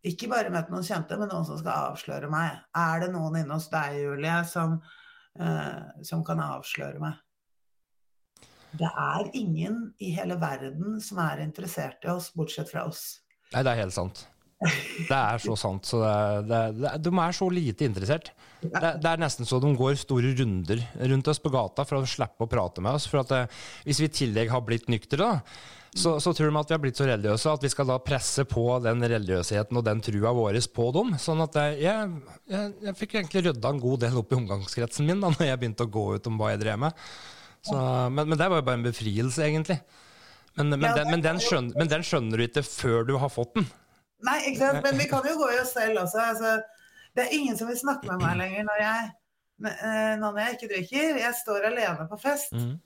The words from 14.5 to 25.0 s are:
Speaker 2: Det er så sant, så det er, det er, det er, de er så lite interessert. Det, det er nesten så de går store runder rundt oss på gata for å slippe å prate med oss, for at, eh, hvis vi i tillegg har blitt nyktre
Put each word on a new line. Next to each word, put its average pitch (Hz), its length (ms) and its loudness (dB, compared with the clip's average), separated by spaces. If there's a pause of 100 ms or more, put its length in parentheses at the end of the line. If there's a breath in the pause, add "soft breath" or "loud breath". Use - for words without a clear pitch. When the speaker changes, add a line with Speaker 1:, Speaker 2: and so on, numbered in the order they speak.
Speaker 2:
Det 156 540 -2
er 117 240 2
så 110 160 -2
sant, 98 320 -4
så 117 140 2
det 110 80 4
er, 104 340 2
det 113 140 2
er, 113 160 2
det 123 160 -2
er, 156 140 -6
de 170 160 2
er 170 160 2
så 190 140 0
lite 151 380 0
interessert. 107 420 -2 (280 loud breath)
Det, 165 140 -6 (280)
det 160 100 2
er 165 120 2
nesten 131 260 -2
så 127 120 2
de 143 140 4
går 131 220 4
store 131 400 2
runder 107 460 2 (180)
rundt 131 320 4
oss 147 80 0
på 147 120 -2
gata 131 360 0
for 143 120 0
å 131 80 0
slippe - 380 -2
å 110 60 -10
prate 90 320 0
med 127 160 2
oss, - 80 -4
for 139 160 2
at, 123 120 -2
eh, 123 260 -2 (220 loud breath)
hvis 143 200 0
vi 156 60 2
i - 40 -8
tillegg 113 380 2
har 127 120 0
blitt 117 280 -2
nyktre 117 280 0